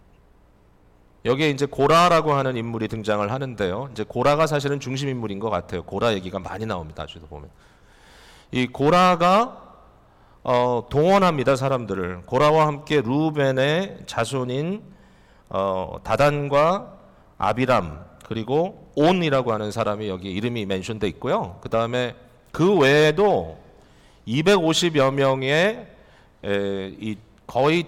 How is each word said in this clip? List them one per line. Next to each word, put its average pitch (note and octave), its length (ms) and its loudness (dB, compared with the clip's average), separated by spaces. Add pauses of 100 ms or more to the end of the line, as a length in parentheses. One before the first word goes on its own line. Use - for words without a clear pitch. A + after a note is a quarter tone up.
(1300)
여기에 C3+ 240 2
이제 C#3 160 -2
고라라고 D#3 680 4
하는 C3 220 0
인물이 A2+ 320 -4
등장을 G#2 420 -2
하는데요. A#2+ 640 -4
이제 G#2+ 160 -8
고라가 D3 400 0
사실은 C#3+ 320 -2
중심 C3+ 300 -6
인물인 A2 300 -6
것 A2 100 -4
같아요. F2 340 -6
고라 A2 300 -2
얘기가 F#2 260 -6
많이 F#2+ 260 -10
나옵니다. E2 380 -8
아직도 D#2 240 -18
보면. C#2+ 220 -18 (1000)
이 B2 160 0
고라가, F3+ 1080 2 (680)
어, B2 460 0
동원합니다, D#3 680 4
사람들을. G2 680 -4
고라와 D3+ 420 4
함께 C#3+ 340 -2
루벤의 D3 1080 0
자손인, C3+ 720 -4 (680)
어, F#2+ 540 -4
다단과 C#3+ 880 0 (440)
아비람, G#2+ 680 -2 (220)
그리고 C3 680 -4
온이라고 D3 580 2
하는 G#2+ 180 -4
사람이 G#2 360 -2
여기 F#2+ 240 -8
이름이 A2 340 -4
멘션돼 G2 440 -4
있고요. B2+ 520 -6
그다음에 A#2 540 -2 (360)
그 F#3+ 260 2
외에도 D3+ 840 4 (640)
이백오십여 D#3+ 840 2
명의, C#3 760 0 (560)
에, G2 560 -4
이 G#2+ 180 -8 (280)
거의 D#3 420 0